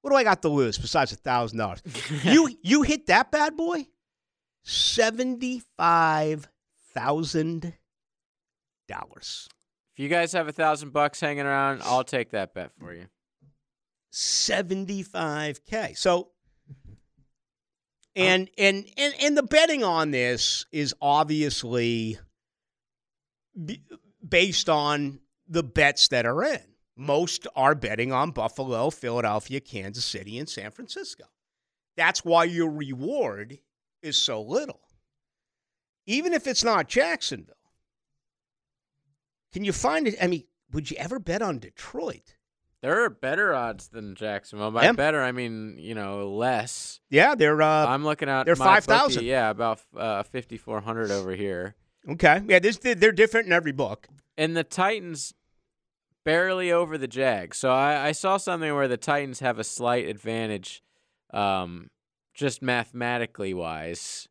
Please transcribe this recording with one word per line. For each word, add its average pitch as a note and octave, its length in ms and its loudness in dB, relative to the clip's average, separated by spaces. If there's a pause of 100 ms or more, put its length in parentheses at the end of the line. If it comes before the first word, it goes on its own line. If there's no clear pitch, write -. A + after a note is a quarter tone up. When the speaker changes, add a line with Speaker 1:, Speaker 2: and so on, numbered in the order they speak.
Speaker 1:
What C#4+ 100 -4
do C#4 40 6
I C4 60 6
got G3+ 200 4
to D#3+ 60 2
lose C3+ 300 2
besides C#3 340 0
a - 40 -12
thousand A#2+ 420 -2
dollars?" G2 240 -4 (200)
Speaker 2:
<laughs> C#3+ 200 -6
Speaker 1:
You, C#4 260 8 (140)
you C4 200 4
hit D4+ 240 0
that G#3 260 4
bad D4+ 240 0
boy, E4 300 -4 (760)
seventy-five A3 1900 0 (460)
thousand D#3+ 800 -2 (1120)
dollars. - 600 -14 (460)
Speaker 2:
If - 40 -18
you C#3 100 -4
guys E3+ 240 2
have E3+ 140 0
a D3+ 60 -8
thousand D3+ 400 0
bucks D3 280 0
hanging C#3+ 260 -2
around, C#3 380 0
I'll B2+ 200 2
take B2 260 -4
that G2 240 -4
bet F2+ 240 -10
for F2 160 -16
you. F2 120 -18 (1040)
Speaker 1:
Seventy-five F#3 1500 -4
K. G#3+ 300 -6
So, F3+ 340 2 (1900)
Speaker 2:
Oh. F#3+ 60 -2
Speaker 1:
and, F#3 360 4
and, G3 280 2 (100)
and, C#4+ 240 0
and D4 160 4
the C#4+ 60 4
betting D4+ 420 4
on D#3+ 260 2
this B2 640 -2
is D3 280 -2
obviously B2 1160 0 (1500)
b-, G3+ 180 -12 (460)
based F3+ 400 2
on D3 520 0 (280)
the E3+ 140 0
bets C#3+ 460 2
that A#2+ 180 2
are C#3+ 160 0
in. C#4+ 180 -2 (360)
Most D3 580 -2
are C#3+ 220 4
betting A#2 360 -2
on C#3+ 200 0
Buffalo, B2 580 -2
Philadelphia, A#2 680 -4
Kansas G#2 440 -10
City, G#2 340 -8
and D3+ 100 -10
San G#2 240 -12
Francisco. - 520 -16 (720)
That's - 280 2
why E3+ 200 6
your E3+ 260 0
reward C3+ 880 -6 (420)
is E3 180 0
so A#2 220 -2
little. A3 380 -4 (1300)
Even D4+ 260 0
if D4 160 0
it's A#3 160 0
not G3+ 240 2
Jacksonville, D3+ 640 -2 (2000)
can F#3 120 -6
you G3 80 0
find D4+ 360 2
it? G#3 120 -2
I F#3 60 2
mean, F3 180 -2 (280)
would D3 180 -6
you D#3 80 -8
ever A#3 220 -8
bet G3 220 -4
on D#3+ 180 -4
Detroit? - 760 -12 (480)
Speaker 2:
There F3+ 220 2
are - 60 0
better D#3+ 440 0
odds A#2 340 -4
than G#2+ 260 -14
Jacksonville. G#2 560 -6
By A#2 140 2
Speaker 1:
Yeah. G#3+ 80 6
Speaker 2:
better, D3+ 300 0
I B2+ 100 -2
mean, A2 460 -8
you G2 160 -12
know, G2+ 400 -6
less. A#2+ 640 -4 (100)
Speaker 1:
Yeah, G3+ 240 6
they're, D3+ 260 4
uh, D#3 260 4
Speaker 2:
I'm C3+ 180 0
looking D3+ 260 -2
at C3+ 140 0
Speaker 1:
they're E3 120 4
Speaker 2:
my C3 80 0
Speaker 1:
five G3+ 200 8
thousand. A3+ 360 4
Speaker 2:
bookie, A#2 60 -4
yeah, B2 240 2
about, A2 320 -2 (120)
uh, G#2+ 280 -4
fifty-four A2+ 580 -8
hundred A2 300 -4
over F#2+ 240 -2
here. F#2+ 400 -6 (340)
Speaker 1:
Okay. D#3+ 380 4
Yeah, F#3+ 120 6
this, G3 200 2
they're A3 340 4
different A3 360 2
in F3 40 2
every E3 200 0
book. B2 360 -6 (300)
Speaker 2:
And D#3+ 180 0
the D#3+ 80 -2
Titans F3+ 720 -4 (880)
barely F3+ 480 2
over E3+ 240 2
the C3+ 120 -4
Jags. A2+ 500 -2
So C3 120 2
I, C#3 380 2
I D3+ 40 0
saw F#3+ 260 0
something E3 360 -4
where C#3 140 0
the B2 80 0
Titans C#3+ 440 -4
have A#2+ 180 -2
a A2+ 60 -6
slight A#2+ 440 -2
advantage, G#2+ 720 -6 (520)
um, F#2 560 -2 (420)
just C#3 300 -6
mathematically A#2+ 880 -2
wise. E2 800 -8